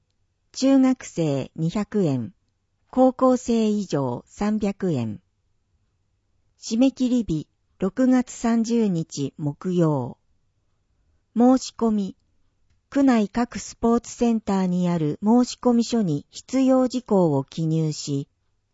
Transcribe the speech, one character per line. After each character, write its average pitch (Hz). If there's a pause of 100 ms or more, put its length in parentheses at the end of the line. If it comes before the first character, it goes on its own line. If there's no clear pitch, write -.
(520)
中 269
学 262
生 143
二 160
百 202
円。 131 (560)
高 254
校 254
生 226
以 208
上 131
三 214
百 196
円。 113 (1400)
締 226
め 262
切 254
り 240
日、 156 (320)
六 254
月 254
三 233
十 226
日 160
木 147
曜。 151 (1200)
申 247
し -
込 226
み。 202 (720)
区 277
内 233
各 233
ス -
ポ 233
ー 233
ツ -
セ 233
ン 220
タ 196
ー 190
に 180
あ 170
る 151
申 240
し -
込 247
み 233
書 233
に 156
必 -
要 262
事 247
項 180
を 135
記 160
入 160
し、 143 (460)